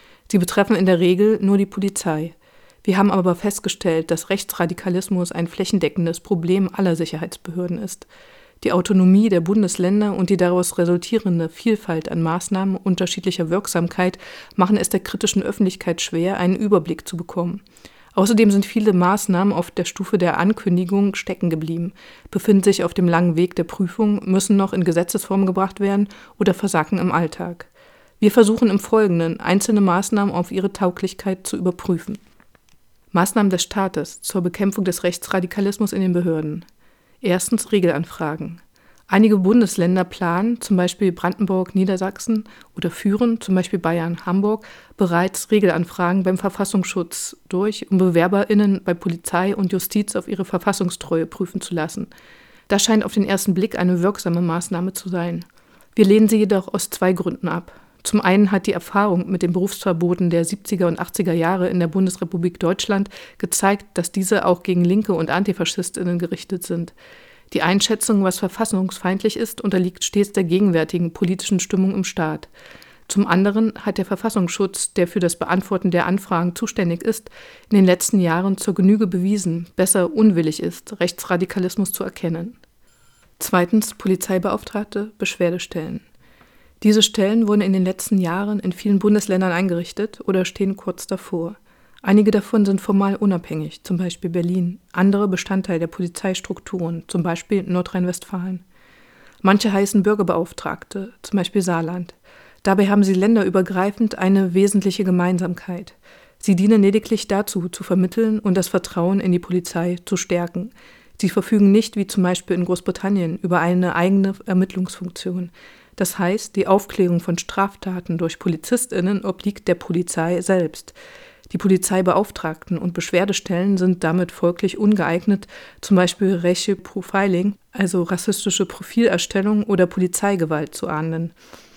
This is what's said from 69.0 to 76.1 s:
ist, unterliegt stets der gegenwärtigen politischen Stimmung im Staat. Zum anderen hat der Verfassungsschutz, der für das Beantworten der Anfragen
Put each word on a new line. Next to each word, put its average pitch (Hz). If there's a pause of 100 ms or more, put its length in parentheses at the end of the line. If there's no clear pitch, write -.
ist, -
unterliegt 185
stets 202
der 196
gegenwärtigen 170
politischen 185
Stimmung 190
im 190
Staat. 156 (600)
Zum 202
anderen 202
hat -
der 185
Verfassungsschutz, 190
der 175
für 190
das 175
Beantworten 185
der 175
Anfragen 175